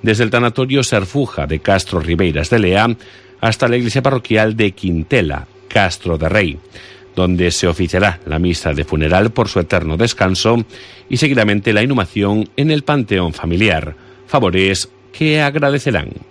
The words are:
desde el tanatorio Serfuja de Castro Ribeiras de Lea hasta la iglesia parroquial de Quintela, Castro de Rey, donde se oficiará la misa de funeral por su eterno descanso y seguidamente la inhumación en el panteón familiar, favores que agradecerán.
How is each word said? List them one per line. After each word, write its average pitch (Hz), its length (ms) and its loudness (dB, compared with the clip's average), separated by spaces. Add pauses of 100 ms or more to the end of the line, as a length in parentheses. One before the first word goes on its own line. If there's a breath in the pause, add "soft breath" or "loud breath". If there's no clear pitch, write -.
desde 110 220 2
el 107 60 -2
tanatorio 127 520 0
Serfuja 104 640 -2
de 78 140 -4
Castro 110 400 0
Ribeiras 82 500 -2
de 120 80 2
Lea 107 380 2 (440 loud breath)
hasta 113 280 0
la 120 80 2
iglesia 123 260 0
parroquial 110 540 0
de 104 160 2
Quintela, 82 720 -2 (220)
Castro 87 500 0
de 80 100 -2
Rey, 90 300 0 (580 loud breath)
donde 90 340 2
se - 160 -2
oficiará 90 600 0
la 78 120 -4
misa 82 360 -2
de 71 100 -2
funeral 90 460 2
por 113 180 -2
su 95 120 0
eterno 80 360 -2
descanso 113 680 0 (440 loud breath)
y 135 80 -2
seguidamente 113 560 2
la 104 100 2
inhumación 107 760 0
en 147 140 0
el 147 120 0
panteón 101 500 0
familiar, 85 640 0 (320 loud breath)
favores 95 640 0 (220)
que 156 280 0
agradecerán. 143 720 0 (200)